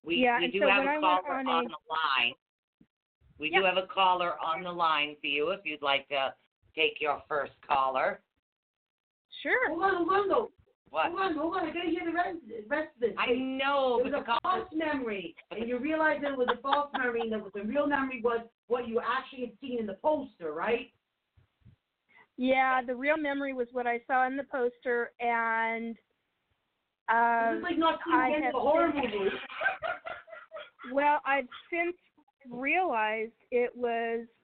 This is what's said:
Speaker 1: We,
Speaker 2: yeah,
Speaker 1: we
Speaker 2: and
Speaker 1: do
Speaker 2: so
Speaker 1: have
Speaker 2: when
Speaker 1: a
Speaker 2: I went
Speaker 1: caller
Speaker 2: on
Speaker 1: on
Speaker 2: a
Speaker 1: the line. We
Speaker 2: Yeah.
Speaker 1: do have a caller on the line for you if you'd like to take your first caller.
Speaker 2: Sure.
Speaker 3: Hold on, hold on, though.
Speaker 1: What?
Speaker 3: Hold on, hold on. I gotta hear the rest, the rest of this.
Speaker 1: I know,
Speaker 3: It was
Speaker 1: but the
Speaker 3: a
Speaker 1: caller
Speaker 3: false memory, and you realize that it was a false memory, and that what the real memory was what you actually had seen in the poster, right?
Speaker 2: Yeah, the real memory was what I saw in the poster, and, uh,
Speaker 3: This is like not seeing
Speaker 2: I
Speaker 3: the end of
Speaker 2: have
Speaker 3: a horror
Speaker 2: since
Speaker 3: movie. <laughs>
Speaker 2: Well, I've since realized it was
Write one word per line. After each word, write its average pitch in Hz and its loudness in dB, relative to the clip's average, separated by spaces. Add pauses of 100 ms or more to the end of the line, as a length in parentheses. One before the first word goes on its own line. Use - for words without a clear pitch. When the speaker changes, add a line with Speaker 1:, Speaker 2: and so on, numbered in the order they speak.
Speaker 1:
We, 165 -2
Speaker 2:
yeah, 240 4
Speaker 1:
we 254 2
Speaker 2:
and 254 -2
Speaker 1:
do 190 0
Speaker 2:
so 294 6
Speaker 1:
have 196 6
Speaker 2:
when 277 0
Speaker 1:
a 285 2
Speaker 2:
I - 2
went 302 -2 (220)
Speaker 1:
caller 262 -4
Speaker 2:
on 262 -4
Speaker 1:
on 165 0
Speaker 2:
a - -8
Speaker 1:
the 156 -10 (140)
line. 135 0 (1040)
We 156 -6
Speaker 2:
Yeah. 190 4
Speaker 1:
do 196 2
have 185 2
a 185 -4
caller 180 2
on 165 -4
the 180 -6
line 156 0
for 151 -8
you 147 0
if - -6
you'd 151 -10
like 139 0
to 135 -2 (400)
take 151 0
your 143 -2
first 139 -4 (140)
caller. 135 2 (1200)
Speaker 2:
Sure. 427 2
Speaker 3:
Hold 330 -2
on, 392 4
hold 339 0
on, 392 2
though. 247 0 (380)
Speaker 1:
What? 311 0
Speaker 3:
Hold 359 -2
on, 370 0
hold 330 -2
on. 339 -2
I - -8
gotta 349 -4
hear 339 -2
the 339 -4
rest, 349 -2 (100)
the 214 -12
rest 311 -4
of 226 -20
this. 220 0
Speaker 1:
I 233 0
know, 262 0
Speaker 3:
It 254 2
was 269 0
Speaker 1:
but 285 -2
the 233 0
Speaker 3:
a 233 2
Speaker 1:
caller - - (260)
Speaker 3:
false - -16
memory, 247 -2 (180)
and 220 -6
you 247 -2
realize 311 2
that 277 -2
it 269 -4
was 247 2
a 247 2
false 285 0
memory, 240 0
and 226 -2
that 214 -2
what 196 -14
the 202 -6
real 285 0
memory 269 0
was 226 0 (220)
what 240 -2
you 226 0
actually 254 -4
had - -16
seen 247 -4
in 220 -4
the 190 -6
poster, 254 -2
right? 214 -2 (1500)
Speaker 2:
Yeah, 262 4
the 247 -4
real 277 2
memory 277 -2
was 247 -2
what 247 -2
I 240 0
saw 254 2
in 262 -4
the 277 -4
poster, 247 -2
and, 226 0 (1120)
uh, 233 4
Speaker 3:
This - -2
is 339 -6
like 349 -2
not 320 2
seeing 339 2
Speaker 2:
I 254 4
Speaker 3:
the 302 2
end 302 0
of 254 2
Speaker 2:
have 247 -2
Speaker 3:
a 240 0
horror 311 4
Speaker 2:
since 247 -2
Speaker 3:
movie. 196 0
<laughs> - -8
Speaker 2:
Well, 294 4
I've 262 0 (220)
since 349 -2 (540)
realized 240 0 (180)
it 240 2
was 233 -2 (180)